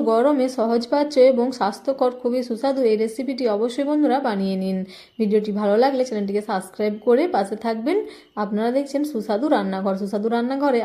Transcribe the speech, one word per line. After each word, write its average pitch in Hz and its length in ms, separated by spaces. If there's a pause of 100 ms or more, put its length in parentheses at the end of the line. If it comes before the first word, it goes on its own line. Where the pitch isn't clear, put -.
গরমে 254 400
সহজপাচ্য 247 640 (180)
এবং 240 200
স্বাস্থ্যকর, 254 680
খুবই 247 240
সুস্বাদু 247 380 (100)
এই 214 60
রেসিপিটি 240 520
অবশ্যই 240 400
বন্ধুরা 294 320
বানিয়ে 196 360
নিন। 190 220 (380)
ভিডিওটি 214 360
ভালো 202 240
লাগলে 254 280
চ্যানেলটিকে 208 440
সাবস্ক্রাইব 208 460 (100)
করে 247 240
পাশে 202 280
থাকবেন। 226 420 (380)
আপনারা 214 400
দেখছেন 277 280
সুস্বাদু 220 440
রান্নাঘর। 196 500
সুস্বাদু 208 300
রান্নাঘরে 247 560